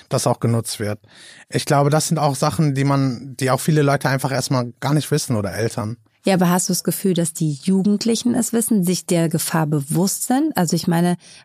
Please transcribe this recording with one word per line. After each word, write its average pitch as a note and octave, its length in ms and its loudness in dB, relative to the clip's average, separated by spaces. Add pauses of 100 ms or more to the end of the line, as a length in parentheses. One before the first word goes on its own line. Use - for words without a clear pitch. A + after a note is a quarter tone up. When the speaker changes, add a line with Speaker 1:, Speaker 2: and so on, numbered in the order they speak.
Speaker 1:
das C3+ 200 0
auch A#2+ 100 0
genutzt A#2 400 -2
wird. G#2 220 -4 (480)
Ich - 160 -2
glaube, C#3+ 260 4
das D#3 160 2
sind D#3+ 120 0
auch C#3 180 0
Sachen, D3+ 400 0
die C#3 80 0
man, C3+ 560 0
die B2+ 100 0
auch C3 80 2
viele D3+ 240 2
Leute C#3 260 2
einfach C3 220 0
erstmal B2+ 480 -2
gar C#3 160 -2
nicht D3+ 160 0
wissen D3 240 -2
oder G2 180 -2
Eltern. A2 440 -4 (280)
Speaker 2:
Ja, - 100 2
aber F3+ 140 4
hast F#3 200 0
du F#3 60 0
das - 100 -4
Gefühl, F#3 300 0
dass E3+ 180 -2
die D3+ 220 -2
Jugendlichen G#3 840 0
es A3+ 160 -2
wissen, A3+ 320 2
sich F3 220 -2
der E3 240 2
Gefahr D#3+ 360 0
bewusst D3+ 600 -2
sind? C#4+ 280 0
Also F3 200 0
ich - 100 -4
meine, F3 300 2 (280)